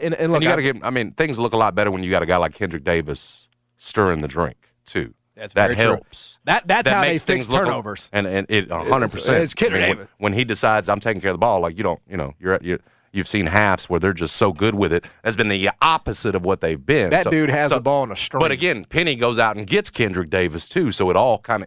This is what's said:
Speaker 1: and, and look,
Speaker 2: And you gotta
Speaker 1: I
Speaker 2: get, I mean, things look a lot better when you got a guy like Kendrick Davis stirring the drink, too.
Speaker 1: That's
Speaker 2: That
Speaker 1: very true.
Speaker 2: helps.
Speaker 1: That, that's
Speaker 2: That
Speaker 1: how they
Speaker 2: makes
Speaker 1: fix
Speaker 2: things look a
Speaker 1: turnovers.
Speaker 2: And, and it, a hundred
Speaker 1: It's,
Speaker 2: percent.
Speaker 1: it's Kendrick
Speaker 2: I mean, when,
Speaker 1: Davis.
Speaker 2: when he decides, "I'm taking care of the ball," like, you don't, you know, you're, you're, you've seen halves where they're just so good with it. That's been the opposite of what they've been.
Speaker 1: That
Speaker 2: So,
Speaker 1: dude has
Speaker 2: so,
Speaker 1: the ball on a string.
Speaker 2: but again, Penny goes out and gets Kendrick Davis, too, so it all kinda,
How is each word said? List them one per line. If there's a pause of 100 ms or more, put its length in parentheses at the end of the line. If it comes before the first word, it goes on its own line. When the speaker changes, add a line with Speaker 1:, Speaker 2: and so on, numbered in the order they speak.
Speaker 1:
and,
and
look,
Speaker 2:
And
you
gotta
Speaker 1:
I
Speaker 2:
get,
I
mean,
things
look
a
lot
better
when
you
got
a
guy
like
Kendrick
Davis (300)
stirring
the
drink, (300)
too. (200)
Speaker 1:
That's
Speaker 2:
That
Speaker 1:
very
true.
Speaker 2:
helps.
Speaker 1:
That,
that's
Speaker 2:
That
Speaker 1:
how
they
Speaker 2:
makes
Speaker 1:
fix
Speaker 2:
things
look
a
Speaker 1:
turnovers.
Speaker 2:
And,
and
it,
a
hundred
Speaker 1:
It's,
Speaker 2:
percent.
Speaker 1:
it's
Kendrick
Speaker 2:
I
mean,
when,
Speaker 1:
Davis.
Speaker 2:
when
he
decides,
"I'm
taking
care
of
the
ball,"
like,
you
don't,
you
know,
you're,
you're, (320)
you've
seen
halves
where
they're
just
so
good
with
it. (180)
That's
been
the (120)
opposite
of
what
they've
been.
Speaker 1:
That
Speaker 2:
So,
Speaker 1:
dude
has
Speaker 2:
so,
Speaker 1:
the
ball
on
a
string.
Speaker 2:
but
again,
Penny
goes
out
and
gets
Kendrick
Davis,
too,
so
it
all
kinda,